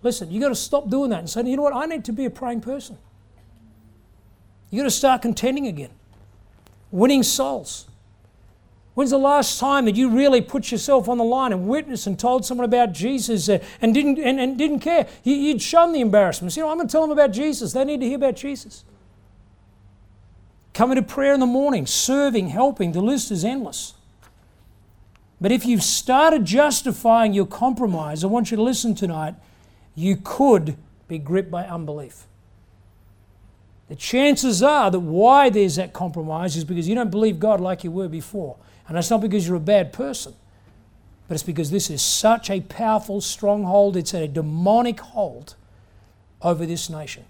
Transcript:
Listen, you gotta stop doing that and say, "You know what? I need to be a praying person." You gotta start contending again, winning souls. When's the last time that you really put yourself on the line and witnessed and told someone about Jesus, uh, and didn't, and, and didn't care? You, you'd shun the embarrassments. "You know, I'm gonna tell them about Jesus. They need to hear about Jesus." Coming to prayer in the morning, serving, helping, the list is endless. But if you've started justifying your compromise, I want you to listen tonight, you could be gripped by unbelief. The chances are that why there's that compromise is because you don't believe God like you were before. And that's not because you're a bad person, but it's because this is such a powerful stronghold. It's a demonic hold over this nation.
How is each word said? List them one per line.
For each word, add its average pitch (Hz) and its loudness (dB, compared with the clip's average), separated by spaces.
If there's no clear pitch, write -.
Listen, 220 -4
you 208 -4
gotta 269 0
stop 285 -4
doing 262 0
that 180 -2
and 165 -10
say, 233 -4
"You 254 -2
know 277 -2
what? 285 2
I 269 -4
need 320 -8
to 233 -6
be 262 -4
a 240 -4
praying 240 -8
person." 254 -12
You 202 -4
gotta 277 0
start 262 2
contending 262 -2
again, 143 -10
winning 254 4
souls. - -4
When's 254 0
the 269 2
last 277 2
time 277 2
that 208 2
you 254 2
really 262 4
put - -6
yourself 247 2
on 240 0
the 233 0
line 247 0
and 185 -4
witnessed 269 -4
and 190 -4
told 254 2
someone 247 -4
about 233 4
Jesus, 214 -2
uh, 196 4
and 226 4
didn't, 285 2
and, 269 0
and 262 -2
didn't 294 0
care? 330 2
You, 262 2
you'd 285 0
shun 339 4
the 294 0
embarrassments. 190 2
"You 320 -4
know, 311 -2
I'm 320 -2
gonna 330 -2
tell 311 2
them 311 0
about 294 6
Jesus. 247 -4
They 262 -2
need 285 -4
to 262 -4
hear 262 -4
about 262 0
Jesus." - -14
Coming 254 2
to 254 0
prayer 277 0
in 277 2
the 254 2
morning, 254 0
serving, 254 0
helping, 202 0
the 175 -2
list 247 -2
is 180 -2
endless. 240 -6
But 202 2
if 247 0
you've 233 2
started 294 2
justifying 226 2
your 196 2
compromise, 180 -2
I 190 0
want 220 0
you 226 -2
to 214 2
listen 233 0
tonight, 160 -4
you 180 0
could 185 2
be 165 -8
gripped 165 -4
by 175 -6
unbelief. 151 -12
The 156 -16
chances 262 2
are 269 4
that 185 0
why 226 6
there's 196 2
that 180 -6
compromise 165 -6
is 165 -6
because 170 -4
you 208 -2
don't 233 -2
believe 208 0
God 208 2
like 180 -6
you 175 -8
were 185 -6
before. 160 -10
And 165 -6
that's 175 -2
not 226 2
because 196 0
you're 180 -2
a - -2
bad 175 2
person, - -8
but 165 -6
it's 151 -6
because 151 -4
this - -2
is 147 -6
such - 2
a 196 -4
powerful 214 -4
stronghold. 202 2
It's 175 -4
a 160 -4
demonic 170 0
hold 147 -8
over 170 0
this 165 -8
nation. 156 -14